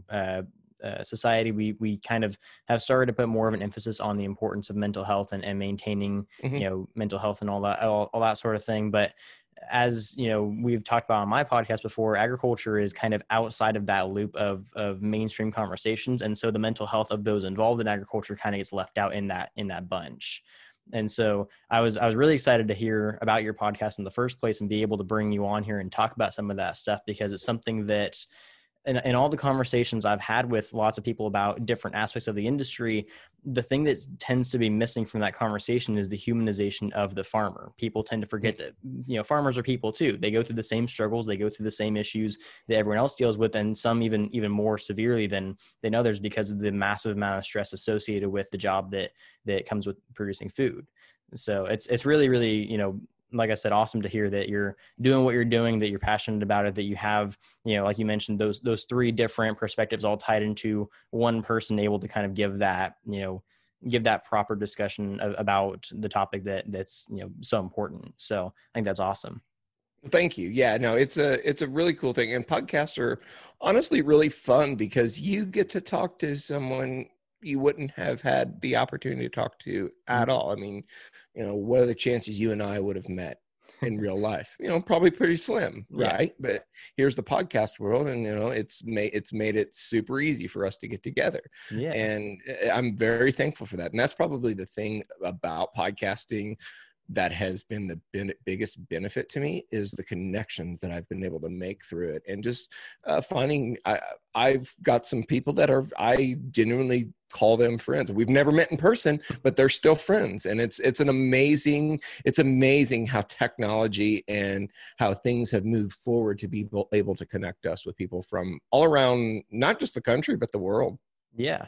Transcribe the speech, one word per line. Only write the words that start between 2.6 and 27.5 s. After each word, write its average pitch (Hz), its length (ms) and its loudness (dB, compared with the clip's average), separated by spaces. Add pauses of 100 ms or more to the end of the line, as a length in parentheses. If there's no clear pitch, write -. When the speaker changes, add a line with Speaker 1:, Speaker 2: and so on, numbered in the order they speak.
Speaker 1:
have 117 140 2
started 131 240 4
to 123 80 0
put 120 160 0
more 110 180 2
of 110 60 2
an 98 80 -4
emphasis 104 380 -6
on 104 180 -2
the 101 60 -2
importance 101 460 -4
of 101 60 -6
mental 104 280 -2
health 101 280 -2
and, 98 140 -6
and 101 120 -4
maintaining, 101 680 -2 (180)
Speaker 2:
Mm-hmm. 135 120 -2
Speaker 1:
you 98 140 -2
know, 95 260 -6
mental 104 240 -4
health 104 220 -4
and 104 80 -4
all 101 120 -2
that, 101 200 0
all, 104 320 2
all 113 80 0
that 113 160 2
sort 110 180 0
of 104 80 -4
thing. 107 280 -2
But 104 220 2 (560)
as, 120 480 0
you 120 120 0
know, 104 320 0
we've 117 220 0
talked 117 240 0
about 107 140 2
on 101 80 -2
my 131 140 4
podcast 113 400 0
before, 110 320 0
agriculture 113 640 0
is 101 140 0
kind 110 200 -2
of 101 160 0
outside 113 460 2
of 101 120 -2
that 98 220 2
loop 101 260 -4
of, 101 300 -2 (100)
of 101 260 -4
mainstream 107 500 -2
conversations. 110 680 -2
And 107 160 -2
so 113 140 0
the 110 80 0
mental 110 280 0
health 107 240 0
of 107 120 -4
those 104 200 0
involved 110 380 2
in 110 60 -2
agriculture 104 480 -4
kinda 101 220 -4
gets 98 160 -6
left 95 240 -4
out 101 160 0
in 101 140 -4
that, 90 280 -6
in 104 120 -6
that 90 220 -8
bunch. 80 540 -8 (500)
And 107 180 -2
so 104 360 2 (220)
I 117 120 4
was, 113 140 4
I 117 120 2
was 110 80 2
really 151 180 6
excited 120 340 4
to 110 60 0
hear 107 480 0
about 110 220 2
your 107 100 -2
podcast 104 460 -2
in 101 40 -6
the 95 80 -8
first 123 280 -2
place 110 220 0
and 101 80 -2
be 107 120 0
able 107 160 0
to 101 60 -2
bring 104 280 0
you 101 140 0
on 104 180 0
here 104 160 -2
and 95 120 -6
talk 113 240 0
about 107 180 0
some 104 160 -6
of 98 80 -4
that 87 200 -4
stuff, 104 280 -2
because 104 260 -4
it's 95 120 -6
something 113 440 -2